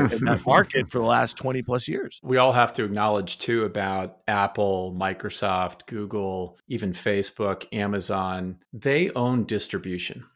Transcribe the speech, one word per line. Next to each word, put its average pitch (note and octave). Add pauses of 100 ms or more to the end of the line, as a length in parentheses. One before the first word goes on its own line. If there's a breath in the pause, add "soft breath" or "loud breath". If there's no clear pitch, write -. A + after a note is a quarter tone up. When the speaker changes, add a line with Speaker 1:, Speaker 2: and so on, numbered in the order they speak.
(120)
Speaker 1:
in A2+
that A#2
Speaker 2:
<laughs> -
Speaker 1:
market C#3
for B2+
the A2+
last A#2
twenty C3
plus B2
years?" -
Speaker 2:
We B2+
all B2+
have A#2+
to A#2
acknowledge G#2
too A#2
about F#2+
Apple, G2
Microsoft, F#2
Google, G2
even G#2+
Facebook, G2
Amazon, F#2+ (120)
they C#3
own B2
distribution. F#2 (100)